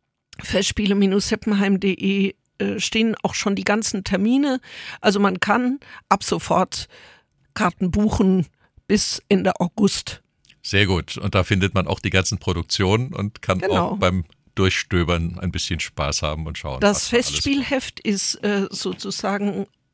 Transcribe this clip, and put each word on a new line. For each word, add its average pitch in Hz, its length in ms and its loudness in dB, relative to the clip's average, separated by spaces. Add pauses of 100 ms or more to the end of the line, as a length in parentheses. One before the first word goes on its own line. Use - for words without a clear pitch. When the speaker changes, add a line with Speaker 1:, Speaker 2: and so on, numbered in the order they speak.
(400)
Speaker 1:
festspiele 202 540 0
Heppenheim 202 840 2
punkt 190 40 -2
de, 196 500 0 (240)
äh, 202 220 -2
stehen 220 420 0
auch - 120 -2
schon 202 200 0
die 196 100 -4
ganzen 208 400 0
Termine. 254 560 2 (400)
Also 196 200 -2
man 190 200 2
kann 247 380 0 (300)
ab 196 160 0
sofort - 640 -2 (680)
Karten 180 360 0
buchen 190 560 4 (400)
bis - 420 0
Ende 190 320 2
August. - 600 0 (400)
Speaker 2:
Sehr 98 240 2
gut. 85 300 -2
Und - 180 -2
da 92 100 4
findet 98 300 0
man 90 120 0
auch - 140 -2
die 98 100 -2
ganzen 92 280 0
Produktionen 95 760 0
und 101 280 -6
kann 95 160 0
Speaker 1:
Genau. 185 320 0
Speaker 2:
auch - 80 -4
beim 92 260 2 (300)
Durchstöbern 87 840 0
ein 90 140 -4
bisschen 85 280 -4
Spaß - 420 -4
haben 78 240 -4
und 80 120 -8
schauen, 71 220 -8
Speaker 1:
Das 202 160 4
Speaker 2:
was - 140 -2
da 240 60 2
alles 233 120 2
Speaker 1:
Festspielheft 269 720 -4
ist, - 420 -2
äh, 202 280 0
sozusagen 196 960 -4 (280)